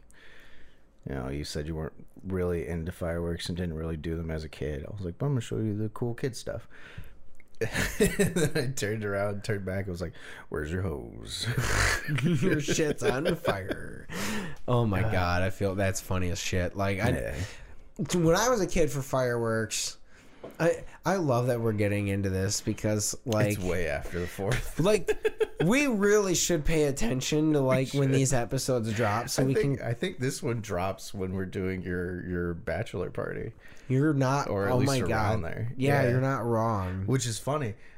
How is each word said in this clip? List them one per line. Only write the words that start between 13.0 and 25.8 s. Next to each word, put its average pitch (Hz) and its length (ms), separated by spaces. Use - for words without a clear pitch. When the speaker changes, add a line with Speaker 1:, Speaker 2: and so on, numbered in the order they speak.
Speaker 2:
on 156 360
fire. - 720
Oh 120 180
my 98 200
Speaker 1:
Uh, 107 60
Speaker 2:
God, 90 300
I 95 100
feel 98 220
that's 95 280
funny 90 300
as 87 80
shit. - 360
Like, 98 240
I, 113 120
Speaker 1:
Yeah. 62 240
Speaker 2:
when 165 160
I 220 140
was 247 100
a 180 80
kid 156 240
for 135 100
fireworks, 117 960
I, 165 240
I 180 100
love 127 320
that 120 140
we're 113 100
getting 104 380
into 98 200
this 95 300
because, 107 560
like, 107 280
Speaker 1:
It's 95 100
way 90 240
after 73 320
the 87 80
fourth. 98 520
<laughs> - 0
Speaker 2:
like, 202 380
we 269 240